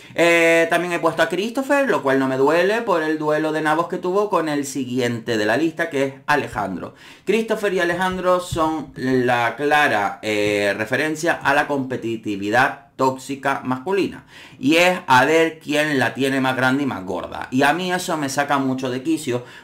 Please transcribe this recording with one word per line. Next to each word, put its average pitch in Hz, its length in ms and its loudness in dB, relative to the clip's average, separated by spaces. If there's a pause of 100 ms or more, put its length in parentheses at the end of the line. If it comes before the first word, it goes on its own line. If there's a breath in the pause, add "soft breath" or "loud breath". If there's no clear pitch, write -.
(140 loud breath)
Eh, 165 540 4
también 175 240 0
he 170 60 -2
puesto 165 240 0
a 165 60 2
Christopher, 269 600 0
lo 151 140 2
cual 135 160 2
no 135 80 2
me 131 100 0
duele, 175 460 2
por 185 200 0
el 156 160 -2
duelo 151 340 0
de 156 100 -2
nabos 160 260 0
que 185 100 -6
tuvo 202 300 0
con 165 200 0
el 143 180 -2
siguiente 120 720 -2
de 104 80 0
la 110 100 2
lista, 160 320 -2
que 139 160 -2
es 135 100 -6 (120)
Alejandro. 113 680 -4 (300 loud breath)
Christopher 202 500 0
y 190 60 0
Alejandro 180 600 0
son 160 560 -4
la 123 600 0
clara, 143 640 0
eh, 104 540 0
referencia 156 580 -2
a 135 200 0
la 147 120 2
competitividad 117 1200 -2 (100)
tóxica - 640 -2
masculina, 135 640 -4 (340 loud breath)
y 147 180 4
es 180 300 4
a 131 200 6
ver 160 340 2
quién 147 380 0
la 117 160 0
tiene 135 260 0
más 131 160 0
grande 131 260 2
y 139 40 -2
más 98 180 -6
gorda. 90 460 -8
Y 127 120 2
a 143 120 4
mí 180 180 -4
eso 180 240 -2
me 147 140 -4
saca 143 280 0
mucho 131 320 -2
de 127 120 -4
quicio, 131 420 -2 (200 loud breath)